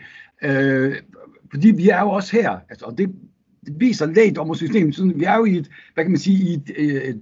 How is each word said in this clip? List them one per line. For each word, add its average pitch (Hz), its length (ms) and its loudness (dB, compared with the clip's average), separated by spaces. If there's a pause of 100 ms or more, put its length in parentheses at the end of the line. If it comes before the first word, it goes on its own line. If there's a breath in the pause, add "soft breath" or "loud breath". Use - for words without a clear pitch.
(440 loud breath)
Øh, 135 520 0 (560)
fordi 160 200 6
vi 175 180 2
er - 100 2
jo 208 100 0
også 190 220 -4
her, 180 260 0 (120)
altså, 120 160 -18
og 117 120 -12
det, 190 120 -2 (560)
det 147 140 -12
viser 208 260 0
lægdommersystemet, 160 920 2
sådan, 185 200 0
vi 143 80 -2
er 202 120 2
jo 226 100 2
i 185 120 2
et, 151 120 -8 (240 soft breath)
hvad 160 100 -2
kan 185 80 0
man 151 80 2
sige, 190 180 2
i 175 160 0
et, 143 240 -8
øh, 135 440 -2